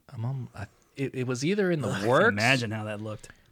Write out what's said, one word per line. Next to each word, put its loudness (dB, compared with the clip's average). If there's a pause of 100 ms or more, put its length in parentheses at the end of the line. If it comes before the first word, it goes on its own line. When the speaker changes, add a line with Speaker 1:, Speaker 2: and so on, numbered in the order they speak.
(120)
Speaker 1:
I'm -8
on, -6
I, -12 (300)
it, -4
it -4
was -4
either 2
in 0
the -2
Speaker 2:
Ugh, -2
I -4
can 0
Speaker 1:
works. 6
Speaker 2:
imagine 2
how -6
that -6
looked. -12 (220)